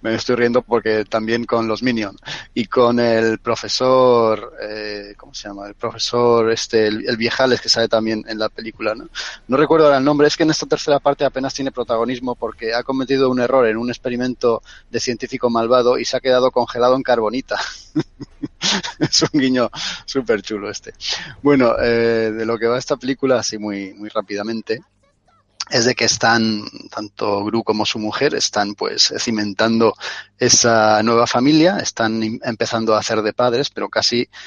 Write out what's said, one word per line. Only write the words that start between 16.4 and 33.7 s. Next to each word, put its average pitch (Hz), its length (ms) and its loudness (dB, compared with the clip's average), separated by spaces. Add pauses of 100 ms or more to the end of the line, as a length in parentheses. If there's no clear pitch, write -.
congelado 123 440 2
en 135 80 -2
carbonita. 113 560 -2 (340)
<laughs> 151 100 -2 (920)
Es - 240 0
un 156 180 0
guiño 127 300 2 (360)
súper 113 360 0
chulo 101 300 -8
este. - 220 -14 (480)
Bueno, 131 380 4
eh, 117 520 2
de 110 140 -4
lo 117 120 -2
que 113 100 0
va 120 100 2
esta 139 180 -2
película, 131 440 0
así 110 180 -6
muy, 101 360 -8
muy 104 160 -14
rápidamente, 107 720 -6 (880)
es 120 160 0
de 123 80 2
que 117 120 -2
están, 110 580 2 (260)
tanto 104 540 -6
Gru 107 200 -2
como 107 220 -2
su - 140 -4
mujer, 107 360 -2
están 104 400 -2
pues - 440 -2
cimentando 110 720 0 (460)
esa 110 640 4
nueva 117 240 4
familia, 156 500 4
están 113 460 -2
im-, 110 200 -4
empezando 113 520 -2
a 104 40 4
hacer 107 220 -2
de 104 120 -2
padres, 120 360 0
pero 101 200 -8